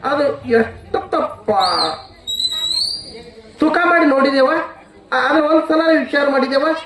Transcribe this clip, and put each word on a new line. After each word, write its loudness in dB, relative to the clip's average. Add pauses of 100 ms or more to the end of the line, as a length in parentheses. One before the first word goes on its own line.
ಅದು -2
ಎಷ್ಟು -2
ತಪ್ಪ? -4 (2000)
ಸುಖ 2
ಮಾಡಿ 4
ನೋಡಿದೇವ? 4 (640)
ಆ, -2
ಅದನ್ನ 2
ಒಂದ್ಸಲ 2 (180)
ವಿಚಾರ 0
ಮಾಡಿದೇವ? 0 (200)